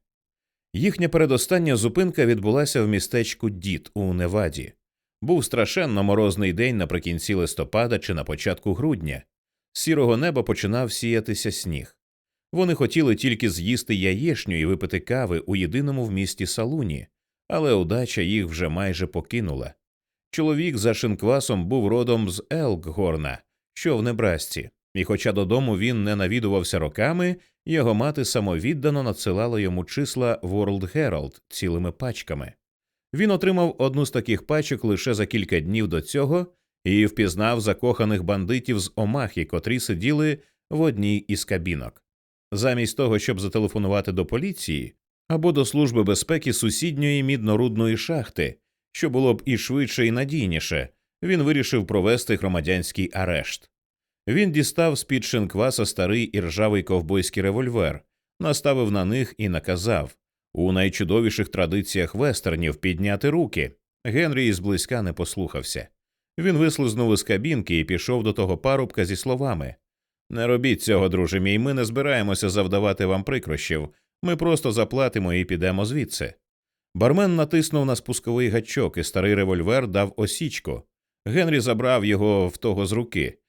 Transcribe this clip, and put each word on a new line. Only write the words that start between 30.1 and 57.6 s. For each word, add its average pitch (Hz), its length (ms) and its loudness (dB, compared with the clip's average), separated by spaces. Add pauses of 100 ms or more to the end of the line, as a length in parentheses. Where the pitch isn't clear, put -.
World 98 540 -2
Herald 87 520 -2
цілими 87 440 -2
пачками. 80 600 -8 (600)
Він 208 160 2
отримав 185 480 2
одну 135 280 2
з - 40 -4
таких 113 360 -2
пачок 151 380 -2
лише 110 300 0
за 101 120 0
кілька 95 340 0
днів 101 280 0
до 80 120 0
цього 143 460 0 (380)
і 104 220 6
впізнав 107 540 0
закоханих 107 600 0
бандитів 101 560 0
з 90 180 -6
Омахи, 110 480 -2
котрі 107 360 -2
сиділи 143 580 0 (320)
в 151 100 -2
одній 104 360 2
із - 280 -4
кабінок. 82 600 -6 (480)
Замість 117 440 0
того, 113 220 2
щоб 104 220 -2
зателефонувати 101 720 0
до 90 140 0
поліції 113 680 -6 (340)
або 160 240 2
до 139 120 4
Служби 120 380 2
безпеки 117 500 0
сусідньої 143 680 0
міднорудної 113 760 2
шахти, 113 600 -4 (340)
що 147 180 -2
було 127 240 4
б - 100 -8
і 123 140 0
швидше, 127 480 0
і 113 40 4
надійніше, 110 800 -2 (340)
він 175 200 2
вирішив 135 440 2
провести 104 500 2
громадянський 90 800 -2
арешт. 90 560 -4 (580)
Він 180 240 4
дістав 151 460 2
з-під 127 260 -2
шинкваса 107 600 0
старий 104 380 0
іржавий 98 580 0
ковбойський 92 600 0
револьвер, 98 640 0 (360)